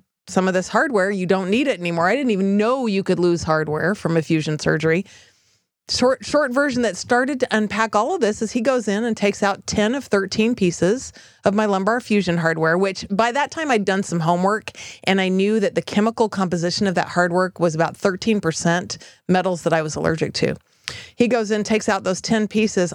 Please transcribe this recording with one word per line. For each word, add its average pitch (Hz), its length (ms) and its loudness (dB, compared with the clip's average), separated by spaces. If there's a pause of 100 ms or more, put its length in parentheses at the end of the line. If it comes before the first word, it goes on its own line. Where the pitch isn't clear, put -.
(280)
some 185 200 0
of 185 80 0
this 185 140 -2
hardware. 214 420 2
You 185 160 -2
don't 190 240 0
need 269 160 2
it 196 120 -2
anymore." 170 280 0
I 208 80 2
didn't 269 160 0
even 196 260 2
know 240 300 0
you 196 160 0
could 180 160 0
lose 175 240 2
hardware 156 500 0
from 165 240 0
a 156 60 2
fusion 156 340 0
surgery. 160 480 0 (800)
Short, - 380 0
short 285 260 2
version 254 300 0
that 196 160 0
started 254 440 0
to 233 140 0
unpack 214 400 0
all 262 200 2
of 359 40 -4
this 214 220 0
is 220 100 -4
he 247 100 -2
goes 247 260 0
in 208 160 0
and 226 120 -2
takes 202 280 0
out 196 240 -2
ten 214 260 0
of 277 120 -6
thirteen 214 500 0
pieces 190 580 0 (300)
of 202 100 4
my 214 140 2
lumbar 202 340 0
fusion 180 380 2
hardware, 160 360 2
which 190 360 -2
by 226 200 2
that 285 200 -2
time 311 180 -6
I'd 214 160 2
done 196 160 0
some 170 180 -4
homework 180 520 0 (320)
and 190 180 2
I 185 60 0
knew 196 320 2
that 196 160 0
the 170 80 0
chemical 220 440 0
composition 180 600 -2
of 180 80 0
that - 140 0
hardware 180 500 0
was 165 160 0
about 160 200 -2
thirteen 202 460 0
percent 170 560 -2 (300)
metals 180 340 0
that 160 120 0
I 160 100 2
was 151 120 -6
allergic 156 380 -2
to. - 220 -2 (600)
He 240 120 2
goes 220 240 0
in, 214 120 0
takes 214 240 -2
out 196 160 0
those 185 160 -2
ten 214 280 0
pieces. 202 480 0